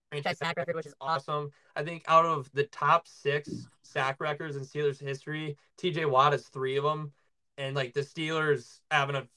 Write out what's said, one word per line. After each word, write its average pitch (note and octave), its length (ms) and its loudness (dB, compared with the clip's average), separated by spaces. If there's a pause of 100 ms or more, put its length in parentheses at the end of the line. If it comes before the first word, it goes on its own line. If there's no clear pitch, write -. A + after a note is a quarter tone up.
(100)
franchise D3+ 280 -4
sack E3 180 -2
record, E3+ 200 -2
which D#3 100 -6
is C#3+ 140 -18
awesome. D3 500 -2 (240)
I D#3 80 -4
think E3 240 -8
out E3 180 8
of D3+ 280 0
the C#3+ 120 2
top D3+ 440 2
six C#3+ 580 -4 (160)
sack C3+ 380 -2
records D3+ 360 -4
in C3+ 60 -6
Steelers C#3+ 380 -2
history, D3 560 -6 (200)
T F#3 140 -2
J D#3+ 140 -2
Watt C#3+ 280 6
has C3 140 0
three C3 300 -4
of C#3 80 0
'em. D3+ 280 -2 (460)
And, C3+ 180 -4
like, B2+ 160 -4
the C#3+ 80 -2
Steelers D#3 800 -2 (100)
having C#3+ 260 2
a C3+ 100 -6 (100)